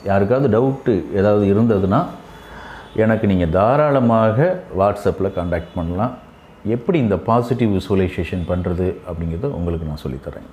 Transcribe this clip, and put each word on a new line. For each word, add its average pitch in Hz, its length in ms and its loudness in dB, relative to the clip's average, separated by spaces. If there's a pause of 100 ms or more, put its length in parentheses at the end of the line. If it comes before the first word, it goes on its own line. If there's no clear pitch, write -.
யாருக்காவது 107 560 2
டவுட்டு 127 540 0
ஏதாவது 101 400 4
இருந்ததுன்னா, 110 500 2 (920)
எனக்கு 110 300 2
நீங்க 90 200 2
தாராளமாக 120 1120 2 (180)
WhatsApp-ல 98 500 0
கான்டாக்ட் 85 460 -6
பண்ணலாம். 90 400 -4 (500)
எப்படி 123 340 -2
இந்த 104 180 2
பாசிட்டிவ் 113 600 0
விசுவலைசேஷன் 92 720 -2
பண்றது 90 460 -2 (140)
அப்படிங்கிறத 82 380 -6
உங்களுக்கு 85 400 -4
நான் 76 220 -10
சொல்லித்தரேன். - 440 -12